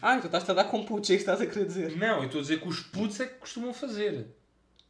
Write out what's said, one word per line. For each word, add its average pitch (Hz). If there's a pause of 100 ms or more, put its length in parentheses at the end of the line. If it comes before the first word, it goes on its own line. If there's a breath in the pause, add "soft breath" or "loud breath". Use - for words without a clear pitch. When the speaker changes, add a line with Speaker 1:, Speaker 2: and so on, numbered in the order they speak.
Speaker 1:
Ah, 240
então 240
estás-te 170
a -
dar 196
com 220
putos, 208
é 185
isso -
que 185
estás 190
a -
querer 202
dizer? 165
Speaker 2:
Não, 208
eu 131
estou 147
a -
dizer 156
que 185
os 165
putos 208
é 254
que 262
costumam 240
fazer. 208 (640)